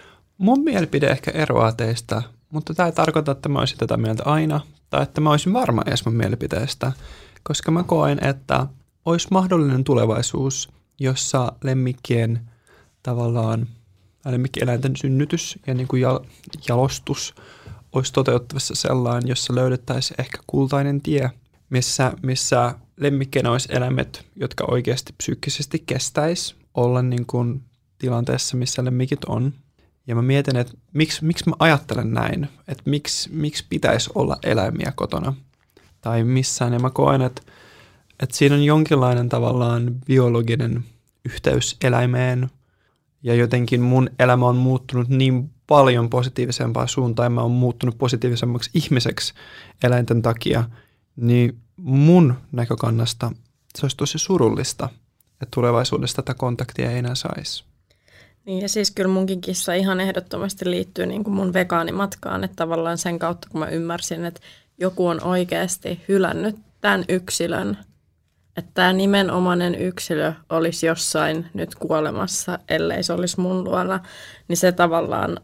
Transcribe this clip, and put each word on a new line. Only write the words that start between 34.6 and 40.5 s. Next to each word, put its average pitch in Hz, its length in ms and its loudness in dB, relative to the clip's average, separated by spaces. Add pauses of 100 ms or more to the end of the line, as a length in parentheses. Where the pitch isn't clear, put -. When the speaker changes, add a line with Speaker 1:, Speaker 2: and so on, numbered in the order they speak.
Speaker 1:
kotona - 380 -4 (680)
tai 113 220 0
missään. 123 500 0
Ja 120 60 0
mä 127 100 0
koen, 139 320 2
että 127 200 -2 (800)
et 131 120 -4
siinä 143 240 4
on 143 80 4
jonkinlainen 139 640 4
tavallaan 120 640 0 (100)
biologinen 120 800 2 (400)